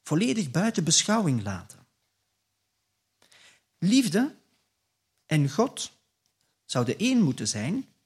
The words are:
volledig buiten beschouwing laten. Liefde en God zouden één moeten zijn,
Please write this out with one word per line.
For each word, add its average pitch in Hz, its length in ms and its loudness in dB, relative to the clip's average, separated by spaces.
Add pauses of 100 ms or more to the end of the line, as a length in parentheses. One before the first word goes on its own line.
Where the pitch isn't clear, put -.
volledig 208 480 -2
buiten 185 340 0
beschouwing 160 580 0
laten. 95 440 -10 (1900)
Liefde 233 560 2 (920)
en 147 240 2
God - 420 -2 (720)
zouden 123 340 -2
één 247 240 2
moeten 131 260 0
zijn, 160 400 -4 (180)